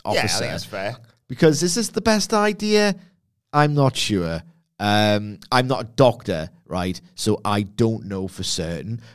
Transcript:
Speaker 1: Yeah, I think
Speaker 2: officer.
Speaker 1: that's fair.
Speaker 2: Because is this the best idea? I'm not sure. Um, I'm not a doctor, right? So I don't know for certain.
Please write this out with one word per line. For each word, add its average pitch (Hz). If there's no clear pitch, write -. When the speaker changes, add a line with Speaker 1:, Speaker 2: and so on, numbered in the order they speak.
Speaker 1:
Yeah, -
I -
think 135
Speaker 2:
officer. 104
Speaker 1:
that's 85
fair. 104
Speaker 2:
Because 156
is 175
this 226
the 220
best 214
idea? 208
I'm 147
not 139
sure. 85
Um, 104
I'm 127
not 127
a 117
doctor, 98
right? 90
So 107
I 104
don't 113
know 95
for 92
certain. 85